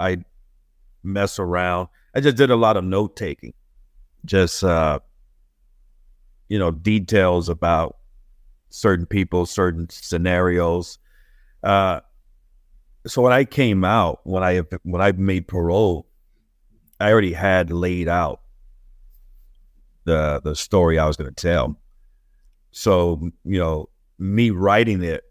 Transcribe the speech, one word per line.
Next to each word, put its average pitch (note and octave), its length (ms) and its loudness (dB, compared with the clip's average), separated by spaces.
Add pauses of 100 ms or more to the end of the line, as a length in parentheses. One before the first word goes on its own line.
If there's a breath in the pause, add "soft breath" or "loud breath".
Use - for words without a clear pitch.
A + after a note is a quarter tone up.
I'd F2+ 240 -4 (800)
mess G2 340 -4
around. F2+ 500 -2 (280)
I C3+ 40 0
just C#3 160 2
did C3 140 4
a A#2+ 60 4
lot A2 200 4
of F#2 60 -2
note F#2+ 320 -2
taking, C#2+ 380 -10 (720)
just, F#2+ 400 0
uh, D#2+ 340 2 (1500)
you G#2 100 -2
know, F2+ 120 0
details F2+ 800 2
about E2 500 -2 (720)
certain F2+ 360 0
people, F2+ 400 -2
certain E2+ 440 -2
scenarios. F2 1080 -2 (640)
Uh, G2 380 2 (1040)
so - 140 -2
when B2 140 4
I C3+ 100 4
came G#2+ 400 0
out, F#2 400 0
when F#2 180 -4
I, F2+ 200 2 (200)
when F2 200 -4
I G2+ 100 4
made F#2 340 -2
parole, F2+ 600 0 (920)
I G#2 140 2
already G2 220 2
had F#2 360 0
laid F2 380 -2
out E2+ 320 -2 (1600)
the, D2+ 380 0
the D2+ 140 -6
story E2+ 420 2
I D#2 80 2
was D2+ 100 0
gonna C#2 140 -10
tell. D#2 480 -2 (920)
So, F2 600 0 (140)
you F#2+ 140 -2
know, D#2+ 320 -4 (280)
me G#2+ 320 0
writing G2 520 2
it, E2 280 -4